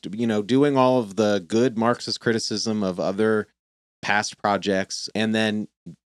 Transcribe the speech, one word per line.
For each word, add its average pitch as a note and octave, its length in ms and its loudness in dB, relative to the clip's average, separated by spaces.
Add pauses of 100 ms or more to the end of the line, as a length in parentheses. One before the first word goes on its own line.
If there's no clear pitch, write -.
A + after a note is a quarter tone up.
(120)
you A2+ 160 -2
know, G#2+ 160 0
doing C3+ 340 2
all B2+ 220 4
of G2 160 -6
the G#2 320 2
good A2+ 320 2
Marxist A#2 400 0
criticism A2 640 -2
of F#2 160 -4
other G#2 480 0 (560)
past G#2+ 340 0
projects, G2 800 -2
and A2 180 0
then G#2+ 340 0 (400)